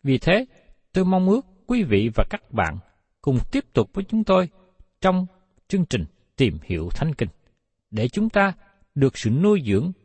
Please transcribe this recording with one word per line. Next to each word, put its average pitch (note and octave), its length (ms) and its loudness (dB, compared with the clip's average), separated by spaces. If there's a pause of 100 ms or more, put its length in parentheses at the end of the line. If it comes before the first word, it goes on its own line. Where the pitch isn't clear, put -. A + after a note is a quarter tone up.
Vì C3+ 140 2
thế, G3+ 280 0 (480)
tôi F#3 120 2
mong F#3 240 2
ước A#3+ 160 0 (220)
quý A#3+ 160 0
vị A2 320 2
và G#2+ 140 2
các - 220 -10
bạn F2+ 260 -2 (440)
cùng C3+ 160 0 (140)
tiếp C#4 220 -2
tục - 200 2
với G3 160 -6
chúng A3 140 -2
tôi F#3 260 2 (520)
trong F#3 240 0 (420)
chương F#3 180 0
trình F#2 200 -4 (300)
Tìm F#2 280 0
hiểu E2+ 260 -6
Thánh D#3 240 -2
Kinh, A2+ 160 -4 (600)
để G#2+ 200 -4
chúng G#3+ 200 -2
ta G3 240 2 (420)
được C#3 220 2
sự A2 120 -2
nuôi F3+ 360 2
dưỡng A2 260 0 (140)